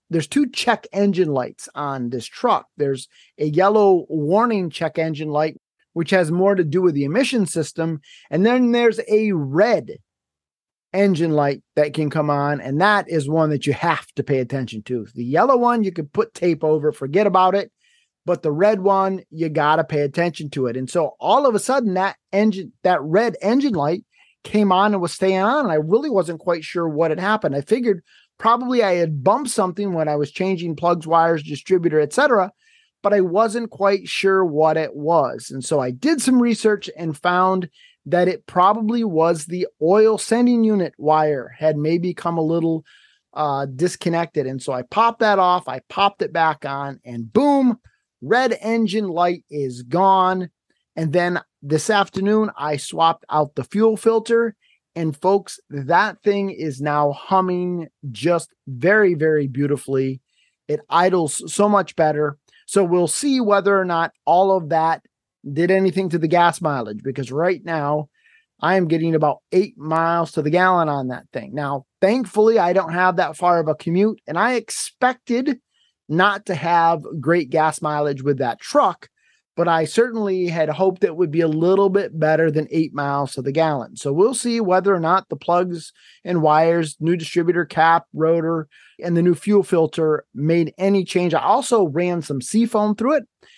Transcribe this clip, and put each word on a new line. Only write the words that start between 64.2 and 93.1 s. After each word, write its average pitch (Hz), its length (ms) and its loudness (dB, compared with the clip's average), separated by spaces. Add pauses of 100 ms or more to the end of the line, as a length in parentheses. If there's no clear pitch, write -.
all 190 300 4
of 165 140 -4
that 160 340 0 (500)
did 170 180 0
anything 190 380 2
to 165 80 -2
the 160 100 -2
gas 170 340 2
mileage, 139 420 -4
because 131 280 -8
right 165 320 -2
now 151 460 -4 (520)
I 175 140 2
am 185 120 0
getting 165 280 0
about 151 240 0 (120)
eight - 260 0
miles 165 560 -2
to 160 80 -4
the 147 80 -2
gallon 175 400 2
on 139 200 -4
that - 220 -12
thing. 110 220 -12
Now, 143 320 -6 (160)
thankfully, 214 580 2
I 180 140 2
don't 170 200 0
have 180 240 2
that 160 200 -2
far 175 220 2
of 156 100 -2
a 151 60 0
commute, 196 520 0
and 160 100 -4
I 240 180 0
expected 254 1040 -4 (500)
not 196 380 0
to 185 80 -4
have 165 480 0 (160)
great 151 300 -2
gas 156 320 -2
mileage 147 420 -4
with 139 160 -2
that 127 200 -4
truck, - 500 0 (460)
but 170 120 0
I 165 180 2
certainly 208 640 0
had 165 220 -2
hoped 185 340 0
it 165 140 0
would 170 140 0
be 165 100 0
a 165 60 4
little 185 420 2
bit 185 280 -2
better 156 320 2
than 151 220 -2
eight 160 220 -2
miles 143 400 -4
to 135 80 -8
the 135 100 -4
gallon. 147 460 -2
So 139 160 -4
we'll 208 200 2
see 233 280 -4
whether 185 340 2
or 170 60 -2
not 180 260 0
the 160 80 -8
plugs 175 560 -2 (320)
and 175 180 -2
wires, 160 600 2
new 170 160 0
distributor 170 480 -2
cap, 165 480 2
rotor, 160 560 -2 (340)
and 170 140 0
the 165 40 2
new 175 140 4
fuel 202 280 2
filter 160 720 0
made 160 440 0
any 196 260 2
change. 175 300 -2
I 165 80 0
also 226 420 2
ran 175 380 -2
some 139 200 -6
seafoam 214 540 0
through 262 200 0